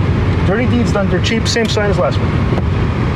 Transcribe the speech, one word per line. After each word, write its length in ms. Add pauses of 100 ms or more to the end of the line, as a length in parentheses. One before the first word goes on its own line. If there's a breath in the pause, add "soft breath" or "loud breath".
(480)
"Dirty 200
deeds 240
done 180
dirt 140
cheap," 240
same 200
sign 220
as 80
last 220
one. 80 (880)